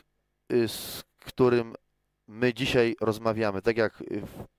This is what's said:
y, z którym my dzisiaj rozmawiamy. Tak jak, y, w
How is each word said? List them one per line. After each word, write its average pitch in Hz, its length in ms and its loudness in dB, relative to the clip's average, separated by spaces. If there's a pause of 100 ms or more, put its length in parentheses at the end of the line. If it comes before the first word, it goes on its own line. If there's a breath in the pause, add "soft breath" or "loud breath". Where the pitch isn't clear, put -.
(520)
y, 120 160 2
z - 360 -10 (160)
którym 120 560 2 (520)
my 117 260 0
dzisiaj 123 480 2
rozmawiamy. 110 600 0
Tak 113 160 0
jak, 110 240 0
y, 101 200 -8
w - 240 -14 (140)